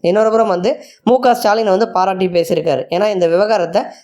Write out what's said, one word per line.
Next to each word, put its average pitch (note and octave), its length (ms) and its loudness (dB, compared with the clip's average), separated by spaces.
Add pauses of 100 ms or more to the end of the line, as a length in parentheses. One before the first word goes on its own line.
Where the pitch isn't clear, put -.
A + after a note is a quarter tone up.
இன்னொரு G#3+ 300 2
புறம் A3 240 2
வந்து F3+ 180 -2 (300)
மு A#3+ 160 4
க B3 160 2
ஸ்டாலின் G#3+ 400 0
வந்து A3 160 0
பாராட்டி F#3 380 0
பேசியிருக்காரு. E3 600 -2
ஏன்னா G3 240 0
இந்த F3 140 0
விவகாரத்தை F#3 560 0 (200)